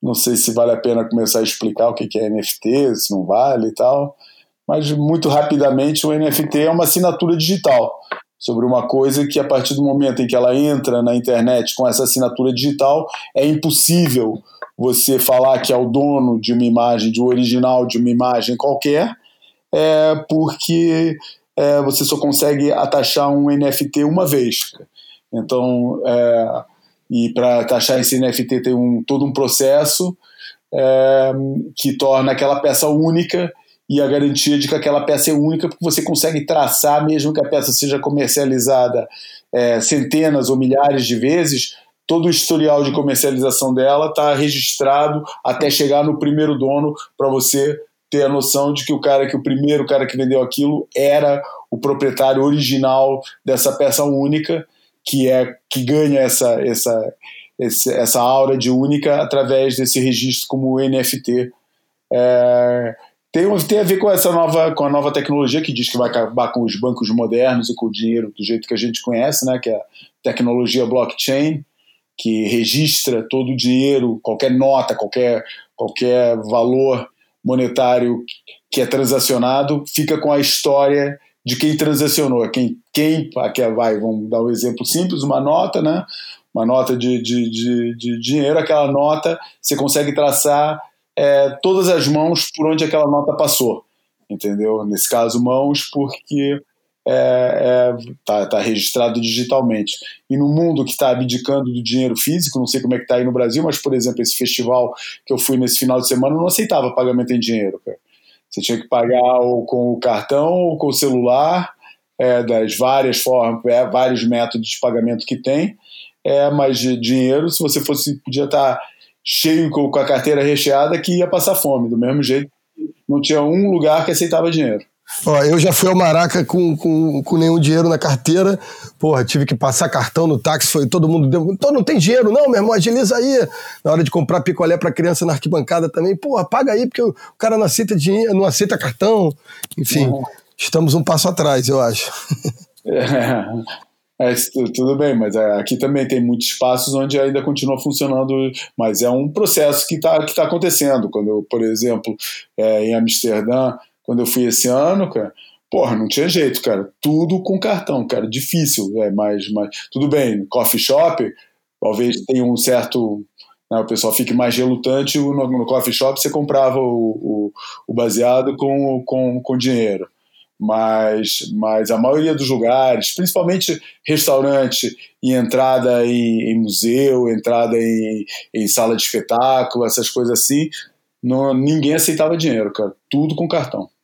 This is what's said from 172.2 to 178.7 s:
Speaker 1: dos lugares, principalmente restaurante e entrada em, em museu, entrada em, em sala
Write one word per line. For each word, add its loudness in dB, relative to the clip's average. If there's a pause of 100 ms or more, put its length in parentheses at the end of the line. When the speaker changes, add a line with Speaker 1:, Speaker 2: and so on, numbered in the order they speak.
Speaker 1:
dos -4
lugares, 2
principalmente -2 (260)
restaurante 0 (280)
e 0
entrada 2
em, 0
em 0
museu, 2
entrada 0
em, -2 (260)
em -2
sala 2